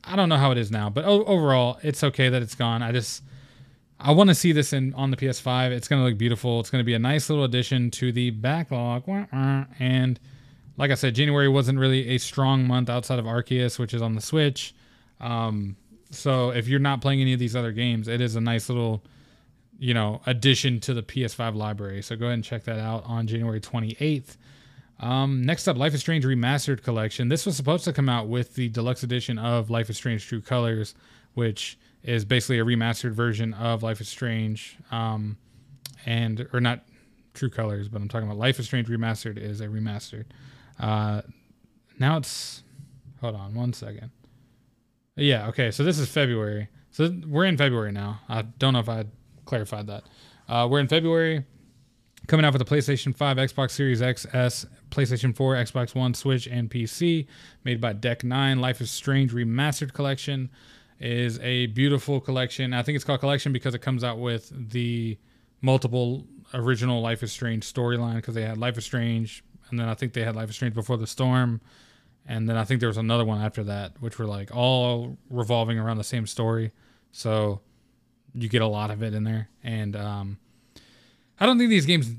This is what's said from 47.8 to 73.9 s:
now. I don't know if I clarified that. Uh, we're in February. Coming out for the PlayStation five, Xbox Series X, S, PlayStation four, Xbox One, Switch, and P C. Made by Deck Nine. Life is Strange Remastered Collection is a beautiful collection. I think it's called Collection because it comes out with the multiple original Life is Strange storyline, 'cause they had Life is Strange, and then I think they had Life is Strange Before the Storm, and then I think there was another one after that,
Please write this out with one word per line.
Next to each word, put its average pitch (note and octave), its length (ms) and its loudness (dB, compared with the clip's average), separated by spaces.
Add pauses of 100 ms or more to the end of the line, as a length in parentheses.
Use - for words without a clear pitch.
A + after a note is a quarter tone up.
now. G2+ 380 -6
I A2+ 140 -2
don't C3 300 0
know B2 60 4
if A2+ 100 -2
I A2 160 -4 (400)
clarified G#2 420 -4
that. G2+ 160 -12 (440)
Uh, A#2+ 220 2
we're C#3+ 100 4
in C#3 80 2
February. E3 580 2 (840)
Coming D#3 180 6
out C#3+ 80 6
for C3+ 40 2
the B2+ 80 2
PlayStation C#3 480 0
five, C#3 220 0
Xbox C3 360 0
Series B2+ 300 2
X, B2+ 300 0
S, B2 340 0 (260)
PlayStation B2 440 0
four, C3 200 2
Xbox B2 380 -2
One, B2+ 200 0
Switch, C3 340 0
and A#2+ 240 -4
P A#2+ 140 -2
C. E3 420 0 (380)
Made B2 160 -2
by A#2 100 0
Deck A#2+ 320 -2
Nine. C3 360 2
Life B2+ 200 0
is A#2 120 -6
Strange C3+ 420 2
Remastered B2+ 580 -2
Collection C#3 580 -4 (500)
is A#2+ 400 -2
a B2 280 -2
beautiful C3+ 540 0
collection. B2+ 520 -4
I B2 80 0
think D3 140 -2
it's C3+ 80 -2
called C3+ 160 0
Collection C#3+ 320 0
because B2+ 240 -2
it A#2+ 60 -8
comes B2 240 -2
out A#2 140 -4
with A#2 300 -4 (220)
the A#2 460 -2 (440)
multiple B2+ 640 0 (280)
original B2 480 0
Life A2+ 220 -2
is G#2+ 100 -8
Strange A2+ 320 -4
storyline, A#2+ 580 -2
'cause A2+ 120 -8
they A2+ 80 -2
had A2 140 -6
Life A#2 200 -4
is A2 80 -8
Strange, A#2 580 -2 (260)
and A#2+ 80 -4
then A#2 120 -2
I A2+ 40 -2
think A#2 200 -6
they A#2 100 -2
had A2 100 -2
Life A2 160 -6
is G#2+ 60 -12
Strange A#2+ 200 -4
Before A#2 200 -2
the A2 120 -4
Storm, B2+ 520 0 (640)
and A2+ 220 -4
then A2+ 80 0
I A2+ 80 0
think A#2+ 160 0
there A#2+ 80 0
was G#2+ 100 -2
another A2+ 280 2
one G#2+ 160 0
after G#2+ 240 -4
that, G2+ 360 -8